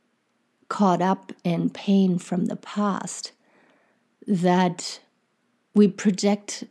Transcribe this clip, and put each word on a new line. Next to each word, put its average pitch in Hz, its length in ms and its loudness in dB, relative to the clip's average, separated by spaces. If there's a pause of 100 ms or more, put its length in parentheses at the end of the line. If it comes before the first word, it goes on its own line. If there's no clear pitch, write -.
(680)
caught 180 320 2
up 190 320 -2 (100)
in 170 260 -2
pain 190 480 2
from - 280 -4
the - 100 -4
past - 800 -6 (920)
that 180 760 0 (720)
we 208 120 8
project 202 840 -2